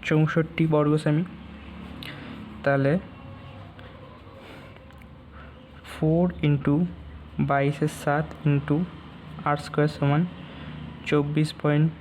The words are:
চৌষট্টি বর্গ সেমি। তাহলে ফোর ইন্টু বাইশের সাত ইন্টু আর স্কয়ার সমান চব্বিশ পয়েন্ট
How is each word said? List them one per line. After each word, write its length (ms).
চৌষট্টি 560
বর্গ 200
সেমি। 200
তাহলে 300
ফোর 340
ইন্টু 280
বাইশের 520
সাত 260
ইন্টু 280
আর 160
স্কয়ার 320
সমান 240
চব্বিশ 400
পয়েন্ট 260